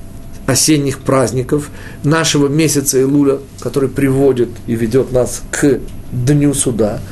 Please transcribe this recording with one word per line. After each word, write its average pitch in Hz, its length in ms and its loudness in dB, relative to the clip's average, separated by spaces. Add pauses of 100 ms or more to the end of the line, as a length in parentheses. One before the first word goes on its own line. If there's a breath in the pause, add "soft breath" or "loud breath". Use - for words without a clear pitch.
(480)
осенних 139 520 2
праздников, 131 680 0 (340 loud breath)
нашего 147 440 2
месяца 139 540 2
Илуля, 139 380 2 (200)
который 131 300 -2
приводит 135 600 2 (160)
и 117 100 -2
ведет 117 360 0
нас 123 300 0 (100)
к 135 280 2 (320)
Дню 143 420 2
Суда. 110 460 -2 (120 loud breath)